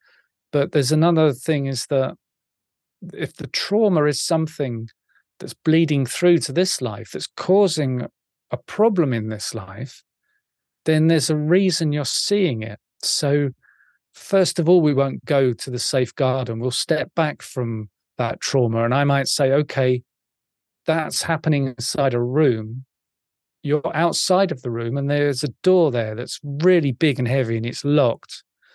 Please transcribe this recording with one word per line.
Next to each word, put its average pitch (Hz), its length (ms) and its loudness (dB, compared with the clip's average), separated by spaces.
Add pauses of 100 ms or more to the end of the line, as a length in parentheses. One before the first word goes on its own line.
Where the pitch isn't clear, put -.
(520)
But 143 200 0
there's 131 180 0
another 156 440 4
thing, 139 320 -2
is 135 220 -6
that 135 280 0 (960)
if - 220 -8
the - 120 -12
trauma 196 580 0
is 147 140 0
something 139 720 -4 (500)
that's - 160 -12
bleeding 156 500 2
through 175 320 4
to 143 160 -2
this 185 300 -2
life, 107 300 -8
that's - 140 -8
causing 151 800 0 (440)
a 123 80 -6
problem 180 560 0
in 110 140 -2
this 110 260 -8
life, 104 480 -12 (840)
then 156 220 2
there's 160 240 2
a 156 60 0
reason 160 560 2
you're 147 120 -2
seeing 160 580 -2
it. 107 160 -12 (240)
So 143 460 0 (640)
first - 460 0
of 160 100 2
all, 175 140 6
we 151 100 4
won't 135 320 0
go 135 300 2
to - 160 -12
the 123 80 -6
safe 131 360 -2
garden. 131 460 -2
We'll 120 120 -2
step - 420 -2
back 151 260 -2
from 113 480 -6 (300)
that 120 220 -4
trauma. 117 440 0
And 117 80 0
I 139 120 2
might 139 240 2
say, 139 220 0
"Okay, 131 520 0 (840)
that's 156 380 -2
happening 156 460 0
inside 131 440 -2
a 120 80 0
room. 123 640 0 (800)
You're 143 340 -2
outside 175 560 2
of 127 80 -10
the 127 100 -8
room, 117 280 -4
and 139 100 -2
there's 147 340 0
a 123 200 -4
door 180 280 4
there 110 240 -4
that's - 280 -10
really 147 500 2
big 143 260 0
and 123 100 0
heavy, 120 280 0
and 110 80 -4
it's - 200 -8
locked, 143 580 0 (320)